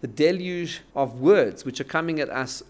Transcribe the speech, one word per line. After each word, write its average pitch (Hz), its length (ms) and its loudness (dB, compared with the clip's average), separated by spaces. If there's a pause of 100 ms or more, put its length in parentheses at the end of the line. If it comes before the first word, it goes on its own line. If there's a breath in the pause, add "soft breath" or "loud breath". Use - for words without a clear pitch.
the 131 80 -8
deluge 175 720 0 (120)
of 123 280 -2
words 143 440 4
which 131 160 -8
are 135 40 -4
coming 160 340 -2
at 143 100 -2
us 127 420 -6